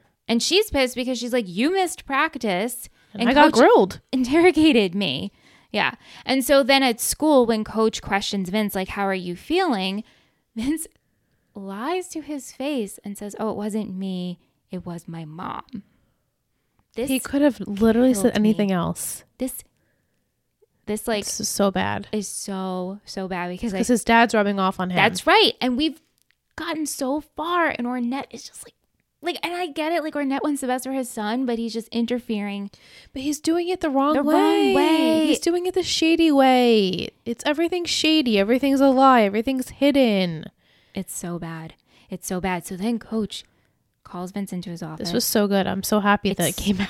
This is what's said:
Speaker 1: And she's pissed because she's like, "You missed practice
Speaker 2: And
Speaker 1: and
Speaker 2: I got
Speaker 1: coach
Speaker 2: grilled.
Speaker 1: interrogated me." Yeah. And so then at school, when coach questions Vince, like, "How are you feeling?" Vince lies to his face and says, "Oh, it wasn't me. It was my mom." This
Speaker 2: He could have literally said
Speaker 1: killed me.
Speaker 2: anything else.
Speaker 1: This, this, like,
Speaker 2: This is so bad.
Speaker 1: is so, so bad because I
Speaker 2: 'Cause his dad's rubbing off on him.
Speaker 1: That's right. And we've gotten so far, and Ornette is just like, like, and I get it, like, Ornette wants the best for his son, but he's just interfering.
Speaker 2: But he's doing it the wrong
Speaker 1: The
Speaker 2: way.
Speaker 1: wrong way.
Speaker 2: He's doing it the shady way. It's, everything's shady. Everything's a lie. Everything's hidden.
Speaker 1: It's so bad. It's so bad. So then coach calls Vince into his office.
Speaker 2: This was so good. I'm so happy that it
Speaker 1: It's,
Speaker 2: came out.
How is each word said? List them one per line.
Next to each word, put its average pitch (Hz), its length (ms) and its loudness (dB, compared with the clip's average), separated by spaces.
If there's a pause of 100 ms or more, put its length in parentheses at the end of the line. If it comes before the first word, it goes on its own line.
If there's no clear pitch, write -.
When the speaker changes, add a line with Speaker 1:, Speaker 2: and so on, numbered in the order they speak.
(280)
Speaker 1:
And 233 140 0
she's 403 280 2
pissed 254 240 0
because 247 240 -4
she's 233 140 -6
like, 240 160 -2
"You 233 240 0
missed 381 340 -2
practice 247 840 -4 (260)
Speaker 2:
And - 80 -4
Speaker 1:
and 220 80 4
Speaker 2:
I 262 40 4
got 311 180 8
Speaker 1:
coach 226 80 4
Speaker 2:
grilled. 294 400 6 (120)
Speaker 1:
interrogated 269 840 4
me." 185 380 -4 (380)
Yeah. 196 240 0 (320)
And 262 180 0
so 277 180 6
then 269 200 4
at 247 180 0
school, 285 460 2
when 220 180 0
coach 220 380 0
questions 196 480 -4
Vince, 208 240 -2
like, 190 140 -4
"How 202 180 -6
are 190 80 -2
you 180 220 -8
feeling?" 220 680 -2 (540)
Vince 285 300 -4 (680)
lies 226 540 -6
to 320 140 -10
his 277 300 -10
face 254 520 -6
and 202 140 -10
says, 202 200 -12
"Oh, 220 120 -4
it - 60 -6
wasn't 208 380 -6
me. 185 440 -6 (320)
It 175 160 -10
was 170 220 -12
my 165 180 -12
mom." - 560 -12 (1120)
This 233 120 -6
Speaker 2:
He 262 120 0
could 285 220 -2
have 262 180 2
literally 226 540 4
said 208 180 2
Speaker 1:
killed 214 100 2
me. 214 80 6
Speaker 2:
anything 202 220 2
else. - 520 -4 (140)
Speaker 1:
This, - 240 -8 (1200)
this, 214 200 -6
like, 208 180 -2
Speaker 2:
This - 160 -8
is - 80 -6
so 202 220 2
bad. 196 420 -4
Speaker 1:
is 208 140 -4
so, 190 800 -8
so 190 240 -8
bad 180 220 -6
because 185 220 -6
I 185 60 -4
Speaker 2:
'Cause 214 100 -2
his 240 160 2
dad's 233 300 4
rubbing 202 240 0
off 190 220 -2
on 185 100 -4
him. 180 60 -2
Speaker 1:
That's 190 300 2
right. 381 340 4
And 247 160 0
we've 302 240 -2 (560)
gotten 320 300 -6
so 277 340 -4
far, 330 480 -2
and 240 180 -4
Ornette 247 440 -4
is - 140 -16
just - 220 -20
like, - 80 -20 (480)
like, 320 200 -4
and 349 120 -6
I 359 140 -4
get 311 240 -4
it, 320 100 -2
like, 311 120 -8
Ornette 277 280 -2
wants 294 200 -2
the 262 40 -4
best 254 180 -2
for 269 80 -6
his 262 160 -4
son, 233 380 -4
but 233 120 -2
he's 226 140 -6
just 220 160 -8
interfering. 208 840 -4 (420)
Speaker 2:
But 262 100 -10
he's 285 160 -4
doing 339 300 0
it 359 140 -4
the 311 80 0
wrong 269 240 2
Speaker 1:
The 285 100 2
Speaker 2:
way. 302 100 4
Speaker 1:
wrong 403 400 4
way. 311 520 4
Speaker 2:
He's 302 120 2
doing 349 280 0
it 370 80 -4
the 370 80 0
shady 320 500 2
way. 240 800 4 (140)
It's, 233 220 -8
everything's 330 440 -2
shady. 294 480 2
Everything's 262 420 2
a 277 80 8
lie. 262 340 6
Everything's 226 480 0
hidden. 214 760 2 (480)
Speaker 1:
It's - 220 -10
so 175 220 -8
bad. 160 360 -12 (340)
It's - 180 -12
so 185 140 -4
bad. 180 260 -4
So 190 100 -10
then 220 220 -2
coach - 460 -6 (580)
calls 180 300 -12
Vince 196 200 -8
into 180 180 -8
his 170 120 -12
office. 160 260 -10
Speaker 2:
This 175 60 -6
was - 100 0
so 208 220 2
good. 190 220 0
I'm 190 160 -4
so 214 160 2
happy 202 320 2
that 190 100 -2
it 151 60 2
Speaker 1:
It's, - 100 -4
Speaker 2:
came 196 220 0
out. 196 100 -2